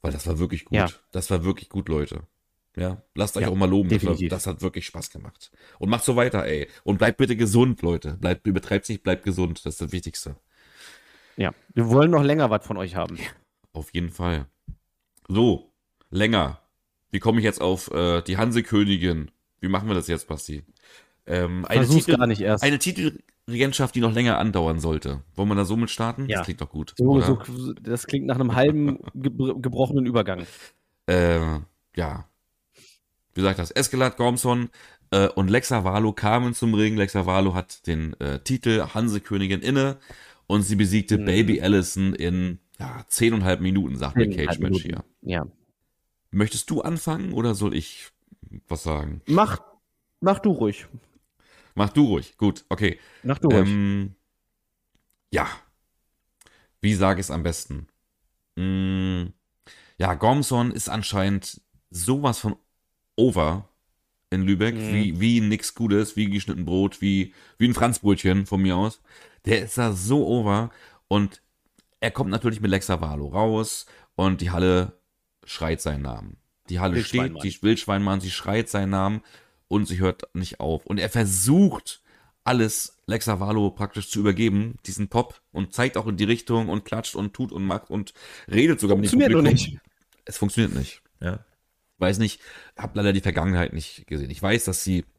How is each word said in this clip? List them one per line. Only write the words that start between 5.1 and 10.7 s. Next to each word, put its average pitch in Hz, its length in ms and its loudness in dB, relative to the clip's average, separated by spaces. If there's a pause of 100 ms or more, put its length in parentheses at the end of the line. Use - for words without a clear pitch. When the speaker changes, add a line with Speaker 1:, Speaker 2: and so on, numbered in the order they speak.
Speaker 1:
gemacht. - 420 -20 (260)
Und 98 120 -2
macht 117 140 0
so 123 120 2
weiter, 120 300 2
ey. 73 220 -2 (160)
Und 101 120 2
bleibt 110 220 2
bitte 123 180 4
gesund, 117 460 4
Leute. 82 360 -2
Bleibt, 90 280 -2
übertreibt's 95 420 -2
nicht, 107 140 -8
bleibt 92 220 -2
gesund. 90 420 -2
Das 80 80 -8
ist - 80 -12
das 76 100 -8
Wichtigste. 80 440 -10 (1000)